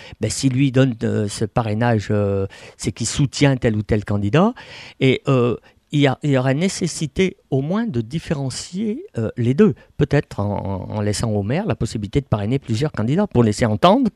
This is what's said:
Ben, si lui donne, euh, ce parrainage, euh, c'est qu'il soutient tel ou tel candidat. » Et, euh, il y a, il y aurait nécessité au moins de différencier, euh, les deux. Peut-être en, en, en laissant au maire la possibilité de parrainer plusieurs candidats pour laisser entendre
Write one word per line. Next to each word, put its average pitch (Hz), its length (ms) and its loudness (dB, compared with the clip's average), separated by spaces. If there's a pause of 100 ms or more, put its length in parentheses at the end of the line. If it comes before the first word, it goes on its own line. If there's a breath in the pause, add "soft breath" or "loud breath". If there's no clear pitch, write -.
(200 loud breath)
Ben, 104 100 -2
si - 200 0
lui 131 220 2
donne, 131 220 4 (100)
euh, 107 220 0
ce 104 200 -4
parrainage, 110 640 0
euh, 98 360 0 (300 loud breath)
c'est - 160 -4
qu'il 113 140 -6
soutient 139 500 0
tel 113 200 0
ou 104 60 -2
tel 104 220 -2
candidat. » 107 480 2 (480 loud breath)
Et, 131 260 2
euh, 123 300 2 (380 soft breath)
il 147 60 4
y 143 60 4
a, 127 160 2
il 147 80 0
y 131 80 4
aurait 131 160 2
nécessité 180 800 -2 (140)
au 135 100 0
moins 196 260 -2
de 127 140 -2
différencier, 170 1040 -6 (140)
euh, 110 180 -2
les 123 160 0
deux. 165 220 6 (240 soft breath)
Peut-être - 420 0
en, 101 160 0
en, 95 340 -6
en 104 120 -4
laissant 104 300 -2
au 104 100 0
maire 151 240 -2
la 120 80 0
possibilité 110 480 -4
de - 40 -10
parrainer 107 320 0
plusieurs 123 340 -2
candidats 147 340 0
pour 120 160 2
laisser 113 240 2
entendre 190 500 2